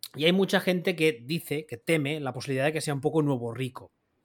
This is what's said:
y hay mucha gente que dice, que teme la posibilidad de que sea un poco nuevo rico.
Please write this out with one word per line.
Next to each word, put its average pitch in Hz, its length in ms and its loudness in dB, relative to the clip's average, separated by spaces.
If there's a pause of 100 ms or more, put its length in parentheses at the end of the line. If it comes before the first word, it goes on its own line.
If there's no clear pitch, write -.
(160)
y 139 80 -4
hay 170 80 6
mucha 190 300 4
gente 180 340 0
que 156 260 2
dice, 151 440 -4
que - 100 -12
teme 156 460 0
la 135 100 -4
posibilidad 131 320 -2
de 151 80 2
que 156 80 -2
sea 147 140 -2
un 135 80 -4
poco 151 200 2
nuevo 120 320 0
rico. 127 380 -8 (340)